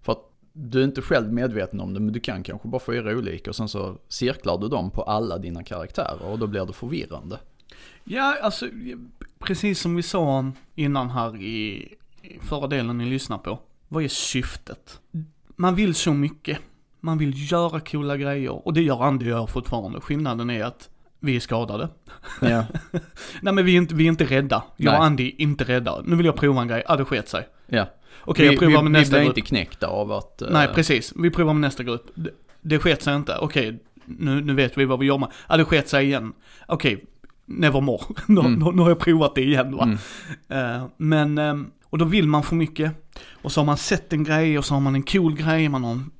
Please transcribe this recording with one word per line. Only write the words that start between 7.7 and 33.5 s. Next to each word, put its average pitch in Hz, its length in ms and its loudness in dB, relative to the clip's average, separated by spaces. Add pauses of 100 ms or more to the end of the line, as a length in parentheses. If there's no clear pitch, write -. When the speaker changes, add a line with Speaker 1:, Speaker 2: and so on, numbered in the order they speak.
Speaker 2:
Ja, 277 380 -2
alltså, - 240 -4 (760)
precis 196 400 -2
som 170 160 -2
vi 175 80 -2
sa 135 480 0 (240)
innan 143 340 -2
här 117 320 -4
i, 107 340 -6 (460)
i - 200 -20
förra 143 260 -6
delen 120 300 -2
ni 120 80 -4
lyssnar 127 320 -4
på. 110 220 -8 (280)
Vad 160 160 -4
är 135 40 -2
syftet? - 920 -6 (560)
Man 180 200 2
vill 175 200 2
så 160 180 2
mycket. 143 460 -2 (400)
Man 165 180 -2
vill 143 340 -2
göra 170 280 0
coola 143 380 -6
grejer. 139 500 -4
Och 156 60 -2
det 165 80 4
gör 131 220 2
Andy 135 220 2
och 117 140 0
jag 113 100 -4
fortfarande. - 520 -6
Skillnaden 123 480 -4
är 110 140 -4
att - 260 -10 (300)
vi 139 160 0
är 120 40 0
skadade. 113 500 -4 (520)
Speaker 1:
Ja. 117 220 2 (280)
Speaker 2:
<laughs> - 500 -10
Nej, 196 120 0
men 190 120 4
vi 180 80 6
är 175 40 8
inte, 165 180 2
vi 156 80 4
är 160 60 6
inte 165 160 2
rädda. 131 380 0 (140)
Jag 147 140 4
Speaker 1:
Nej. 147 80 6
Speaker 2:
och 160 60 6
Andy 131 220 2
är - 140 -6
inte 147 220 0
rädda. 123 420 -2
Nu 170 100 2
vill 170 100 4
jag 151 100 4
prova 139 260 4
en 120 60 -2
grej. 117 200 -2
Ah, 127 80 4
det 131 100 0
sket 113 240 -4
sig. - 180 -6 (200)
Speaker 1:
Ja. 107 180 0 (360)
Speaker 2:
Okej, 151 260 4
Speaker 1:
Vi, 139 60 8
Speaker 2:
jag - 60 4
provar 151 240 6
Speaker 1:
vi, 156 60 2
Speaker 2:
med - 20 4
Speaker 1:
vi 151 80 8
Speaker 2:
nästa 139 160 4
Speaker 1:
blir 147 100 6
Speaker 2:
grupp. 139 120 2
Speaker 1:
inte 110 120 -6
knäckta - 380 -2
av 104 240 -4
att, - 300 -8
eh, 110 100 -6
Speaker 2:
Nej, 147 240 4
precis. 151 400 2
Vi 170 140 2
provar 165 240 2
med 151 80 4
nästa 135 220 -2
grupp. 143 320 -8
Det, 160 160 -8 (300)
det 156 180 0
sket 160 240 2
sig 143 120 0
inte. - 220 -4
Okej, 120 460 -2 (220)